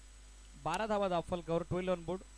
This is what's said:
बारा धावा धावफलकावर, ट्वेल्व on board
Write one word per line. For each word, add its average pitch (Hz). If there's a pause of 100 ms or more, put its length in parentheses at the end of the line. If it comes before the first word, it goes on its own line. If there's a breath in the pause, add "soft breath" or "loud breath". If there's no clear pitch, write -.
(640)
बारा 170
धावा 202
धावफलकावर, 170
ट्वेल्व 180
on 175
board 175 (180)